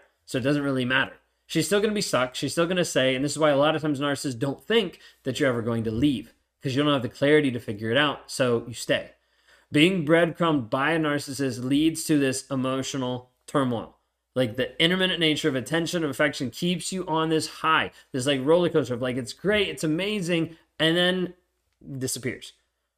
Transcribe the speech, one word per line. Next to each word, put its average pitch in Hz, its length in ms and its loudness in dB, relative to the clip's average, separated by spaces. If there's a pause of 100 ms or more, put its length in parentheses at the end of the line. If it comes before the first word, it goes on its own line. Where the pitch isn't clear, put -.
(260)
so - 140 -4
it 117 40 -6
doesn't 143 200 0
really 131 220 0
matter. 127 280 0 (340)
She's 160 180 0
still 202 160 2
gonna 214 120 0
be 208 80 -2
stuck. 131 340 0
She's 143 160 -4
still 170 160 0
gonna 180 180 0
say, 131 300 2
and 135 100 -2
this 143 60 -2
is 151 80 -6
why 156 100 4
a 143 80 4
lot 151 180 4
of 151 60 -2
times 151 180 -2
narcissists 139 380 -4
don't 127 260 -4
think 214 360 0 (240)
that 123 160 -4
you're 143 100 4
ever 117 140 -2
going 113 220 -2
to 110 60 -4
leave, 123 400 0 (300)
'cause 131 140 -4
you 143 80 2
don't 147 100 2
have 135 80 0
the 117 80 -4
clarity 147 400 4
to 120 100 -4
figure 110 300 -6
it 120 80 2
out, 143 320 0
so 120 380 0
you 117 80 -12
stay. - 380 -2 (580)
Being 165 340 4
breadcrumbed 160 640 2
by 139 220 0
a 165 80 0
narcissist 135 640 -2
leads 151 400 0
to 151 160 2
this 131 320 -2
emotional 131 800 -4 (160)
turmoil. 123 500 -2 (380)
Like, 123 220 0
the 123 240 -4
intermittent 185 380 2
nature 156 300 2
of 135 60 0
attention, 160 480 -2
of 143 80 -2
affection 143 400 -2
keeps 180 420 -2
you 185 140 -4
on 160 220 0
this 156 180 2
high, 156 440 0 (200)
this, 127 160 -4
like, 139 160 2
roller 165 260 4
coaster 139 240 0
of, 113 80 -4
like, 127 160 -2
it's 120 160 -8
great, 202 360 0
it's 151 140 -10
amazing, 170 720 0 (220)
and 160 180 2
then 180 380 0 (640)
disappears. 127 560 -6 (440)